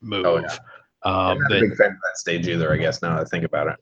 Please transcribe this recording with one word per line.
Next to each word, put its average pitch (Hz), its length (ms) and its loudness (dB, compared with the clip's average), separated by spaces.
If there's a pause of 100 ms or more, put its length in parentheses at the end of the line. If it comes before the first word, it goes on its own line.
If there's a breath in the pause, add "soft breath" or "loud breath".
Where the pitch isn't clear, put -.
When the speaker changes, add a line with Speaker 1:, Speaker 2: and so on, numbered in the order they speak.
Speaker 1:
move. 101 240 -4
Speaker 2:
Oh, 85 140 4
yeah. 78 180 -6 (480 loud breath)
Speaker 1:
Um, 92 260 2
Speaker 2:
I'm 135 80 0
not - 120 2
a 104 40 4
Speaker 1:
then 98 140 6
Speaker 2:
big - 80 -6
fan 104 100 6
of 98 140 -2
that - 160 -6
stage 85 300 -2
either, 82 240 0
I 78 60 2
guess, 78 240 -2
now 82 140 -2
that 78 80 -2
I - 20 -2
think 85 180 -4
about 76 240 -2
it. - 140 -4